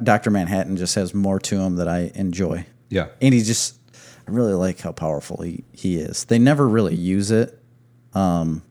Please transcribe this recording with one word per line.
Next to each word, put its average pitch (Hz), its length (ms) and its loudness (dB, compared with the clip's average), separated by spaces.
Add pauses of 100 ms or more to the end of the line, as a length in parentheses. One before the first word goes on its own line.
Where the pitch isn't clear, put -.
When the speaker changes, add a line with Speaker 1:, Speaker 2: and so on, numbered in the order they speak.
Speaker 1:
Doctor 113 260 2
Manhattan 95 480 0
just 87 180 -4
has 92 180 -2
more 98 260 0
to - 200 -4
him 95 180 0
that 87 100 -2
I 87 280 -2
enjoy. 87 500 -4 (240)
Speaker 2:
Yeah. 90 180 -2 (140)
Speaker 1:
And 131 120 6
he's 113 140 4
just, - 280 -4 (520)
I - 40 -8
really 110 220 0
like 92 280 0
how 85 100 -8
powerful 78 500 -6
he, 87 300 -10
he 92 260 -4
is. - 280 -6
They 117 120 2
never 139 300 6
really 107 280 2
use 95 360 -2
it, 113 260 0 (560)
um, 85 580 0